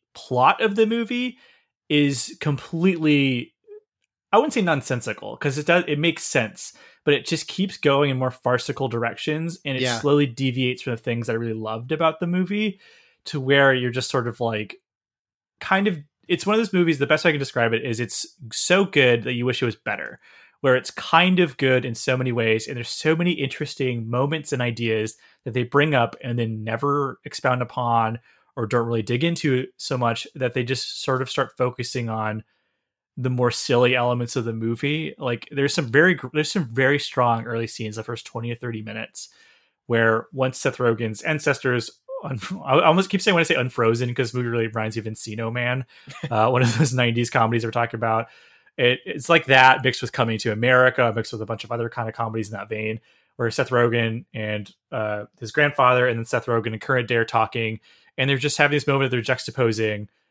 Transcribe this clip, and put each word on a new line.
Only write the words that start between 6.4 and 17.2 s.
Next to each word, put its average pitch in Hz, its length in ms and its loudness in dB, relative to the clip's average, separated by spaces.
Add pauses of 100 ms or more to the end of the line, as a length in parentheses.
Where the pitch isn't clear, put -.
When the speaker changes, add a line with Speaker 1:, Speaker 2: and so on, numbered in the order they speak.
Speaker 1:
but 147 100 4
it 117 120 0
just - 240 -4
keeps 190 260 -4
going 143 340 2
in 131 80 -2
more 127 140 0
farcical 127 560 -2
directions, 151 800 -4
and 139 100 -4
it 127 60 -4
Speaker 2:
Yeah. 123 180 0
Speaker 1:
slowly 147 260 4
deviates 127 580 -2
from 131 80 -6
the 117 100 -6
things 117 260 -4
that 120 60 -2
I - 20 0
really 113 160 -4
loved 110 400 -8
about 160 300 0
the 175 60 -2
movie, 190 520 -2 (460)
to 147 160 -6
where 139 320 6
you're 123 180 -2
just 123 180 -4
sort 123 200 -2
of, 110 100 -8
like, 110 380 -4 (800)
kind 196 260 0
of, 185 140 0 (300)
it's 175 160 0
one 202 80 2
of 220 80 4
those 220 100 -4
movies, 165 260 2
the 139 100 0
best 151 180 2